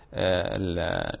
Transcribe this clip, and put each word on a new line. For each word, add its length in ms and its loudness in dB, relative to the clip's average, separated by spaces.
آه، 420 2
ال-، 640 0